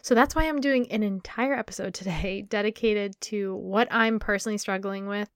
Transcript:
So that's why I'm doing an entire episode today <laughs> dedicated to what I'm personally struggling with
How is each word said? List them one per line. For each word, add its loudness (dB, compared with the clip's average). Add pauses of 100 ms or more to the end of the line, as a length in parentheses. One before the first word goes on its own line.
So 2
that's 6
why 4
I'm 0
doing 2
an 0
entire -2
episode -6
today -4
<laughs> -14
dedicated 0
to -4
what 2
I'm 2
personally -2
struggling -4
with -4